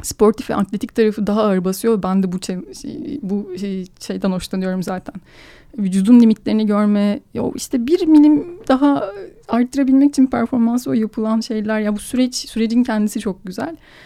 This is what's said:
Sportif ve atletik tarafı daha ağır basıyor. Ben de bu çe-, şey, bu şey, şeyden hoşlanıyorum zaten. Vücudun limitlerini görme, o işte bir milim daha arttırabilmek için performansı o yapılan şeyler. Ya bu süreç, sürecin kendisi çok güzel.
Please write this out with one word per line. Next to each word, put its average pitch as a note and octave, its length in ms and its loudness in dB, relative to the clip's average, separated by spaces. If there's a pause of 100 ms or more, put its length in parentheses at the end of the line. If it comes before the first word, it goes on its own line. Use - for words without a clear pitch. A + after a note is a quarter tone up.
Sportif - 460 0
ve - 60 -2
atletik G3+ 400 -6
tarafı G#3+ 320 0
daha G#3 160 0
ağır F#3+ 220 0
basıyor. F#3+ 380 -2
Ben F#3+ 200 0
de F3+ 80 -2
bu F#3 60 -6
çe-, - 440 -10
şey, - 400 -10
bu G3+ 380 -6
şey, F#3+ 260 -8 (140)
şeyden F#3+ 320 -4
hoşlanıyorum F#3 520 -4
zaten. F#3 320 -8 (640)
Vücudun G3 420 6
limitlerini A3 460 4
görme, G#3 540 2 (200)
o - 160 -4
işte A#3+ 320 -4
bir F4 200 2
milim D4+ 380 6 (220)
daha C#4 360 2 (440)
arttırabilmek C4 640 2
için C4+ 180 4
performansı A#3+ 640 0
o C4 40 -2
yapılan A3 460 -2
şeyler. G#3+ 400 -4
Ya G#3 160 -2
bu G#3 40 -8
süreç, B3 360 -2
sürecin A#3 480 -2
kendisi G#3+ 360 -2
çok G3+ 260 -8
güzel. C4+ 300 -8 (300)